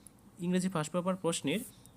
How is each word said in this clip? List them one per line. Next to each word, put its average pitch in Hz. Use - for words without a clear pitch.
ইংরেজি 180
ফার্স্ট 156
পেপার 180
প্রশ্নের 165